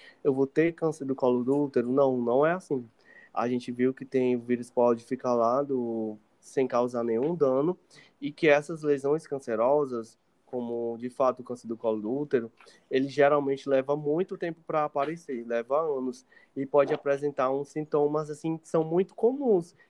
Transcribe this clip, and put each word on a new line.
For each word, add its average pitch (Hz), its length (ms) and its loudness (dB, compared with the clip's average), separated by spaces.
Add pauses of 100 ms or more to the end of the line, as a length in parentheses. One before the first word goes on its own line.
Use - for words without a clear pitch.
(220)
eu 143 100 2
vou 135 140 2
ter 160 260 2
câncer 160 320 -4
do 135 100 -2
colo 123 300 2
do 139 200 2
útero? 123 260 0
Não, 135 260 4
não 123 280 2
é 160 80 4
assim. 147 340 -4 (460)
A 117 160 -2
gente 123 220 -4
viu 123 220 0
que - 120 -12
tem, 127 320 0
o 120 40 -4
vírus 120 300 -4
pode 120 340 2
ficar 127 300 -4
lá 120 280 2
do, 117 540 -4 (240)
sem - 260 -2
causar 123 380 -2
nenhum 120 300 0
dano 143 440 2 (420)
e 143 120 -6
que 156 160 0
essas 151 340 2
lesões 147 440 0
cancerosas, 123 920 -2 (280)
como 117 520 -6
de 123 100 -8
fato 123 320 0
o 123 40 -16
câncer 120 220 -12
do 113 120 -8
colo 110 220 -2
do 104 140 -4
útero, 135 380 -2 (380)
ele 135 180 0
geralmente 139 580 2
leva 135 300 0
muito 156 400 -4
tempo 170 300 -8
pra 156 180 -2
aparecer, 143 640 -6
leva 117 340 -2
anos, 131 460 -4 (280)
e 135 120 -4
pode 143 260 4
apresentar 139 580 0
uns 139 200 -4
sintomas 151 580 0
assim 160 300 -6
que - 100 -18
são 160 160 0
muito 175 300 -2
comuns, 240 600 0 (160)